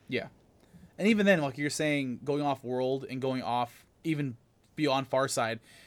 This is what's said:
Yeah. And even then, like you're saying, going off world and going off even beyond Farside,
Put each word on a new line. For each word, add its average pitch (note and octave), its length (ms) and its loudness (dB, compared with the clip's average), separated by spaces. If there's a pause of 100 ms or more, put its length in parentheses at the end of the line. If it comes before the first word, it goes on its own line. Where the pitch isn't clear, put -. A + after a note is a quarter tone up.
Yeah. A#2+ 200 -6 (720)
And F#3 80 2
even G#3+ 180 4
then, F#3 160 8
like C3+ 160 -2
you're D3 140 -2
saying, C#3+ 520 0
going D3 200 0
off C#3 200 -2
world B2+ 460 -2
and C3 100 -8
going C3 220 -2
off A#2+ 440 -4 (180)
even D3 340 -2 (380)
beyond C3+ 340 0
Farside, B2+ 480 0 (300)